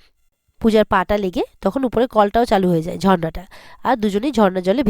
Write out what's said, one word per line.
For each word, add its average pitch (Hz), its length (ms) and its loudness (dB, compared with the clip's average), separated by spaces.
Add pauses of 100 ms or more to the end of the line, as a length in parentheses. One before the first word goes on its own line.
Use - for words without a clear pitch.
(600)
পূজার 214 320 2
পাটা 202 320 0
লেগে 190 180 -4 (220)
তখন 196 240 -2
উপরে 226 180 0
কলটাও 214 380 2
চালু 196 280 0
হয়ে 165 140 0
যায়, 175 180 -10
ঝর্ণাটা, 175 400 0 (440)
আর 247 140 2
দুজনেই 214 360 -2
ঝর্ণা 185 220 2
জলে 196 300 0